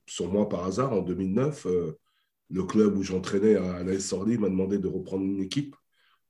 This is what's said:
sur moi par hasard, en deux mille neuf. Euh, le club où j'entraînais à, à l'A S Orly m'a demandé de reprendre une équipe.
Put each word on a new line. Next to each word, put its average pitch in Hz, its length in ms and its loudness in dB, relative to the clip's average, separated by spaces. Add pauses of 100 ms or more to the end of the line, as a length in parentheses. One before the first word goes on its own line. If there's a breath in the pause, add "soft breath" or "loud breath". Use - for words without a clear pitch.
sur 87 260 -6
moi 104 160 4
par 92 200 -4
hasard, 120 260 0
en 98 80 2
deux 87 140 -4
mille 95 180 -2
neuf. 143 320 0
Euh, 87 340 -2 (520)
le 92 140 -2
club 101 340 4
où 95 40 -2
j'entraînais 98 540 2
à, 92 200 -2
à 87 60 -6
l'A 95 120 -2
S 98 180 -4
Orly 101 240 0
m'a 101 140 2
demandé 95 280 0
de 95 80 -2
reprendre 95 380 -4
une 98 160 -2
équipe. 113 340 -4 (560)